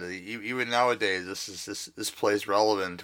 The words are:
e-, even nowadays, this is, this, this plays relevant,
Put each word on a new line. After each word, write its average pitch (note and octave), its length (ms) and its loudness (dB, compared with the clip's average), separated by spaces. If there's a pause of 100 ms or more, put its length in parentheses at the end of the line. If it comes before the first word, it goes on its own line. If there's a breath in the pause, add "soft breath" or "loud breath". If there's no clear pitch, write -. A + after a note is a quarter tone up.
(120)
e-, F#2+ 320 -10
even A#2+ 260 -4
nowadays, A2 580 2
this F#2 220 -8
is, F2+ 160 -12
this, G2+ 200 -8
this - 240 -8
plays G#2 380 2
relevant, G2 560 4